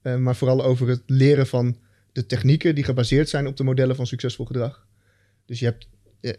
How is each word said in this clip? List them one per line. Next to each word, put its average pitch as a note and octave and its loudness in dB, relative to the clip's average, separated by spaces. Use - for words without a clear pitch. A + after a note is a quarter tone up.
Eh, B2+ -4
maar B2+ 0
vooral C3 0
over B2+ 2
het B2 0
leren C3 4
van B2 -2
de B2 -6
technieken D3 2
die C#3+ -2
gebaseerd C3 0
zijn C#3+ -4
op C3+ -10
de C#3 -4
modellen C3 0
van B2 -6
succesvol A#2+ -8
gedrag. B2+ -8
Dus A#2+ -12
je B2 -4
hebt, A#2 -4
eh, A#2+ -8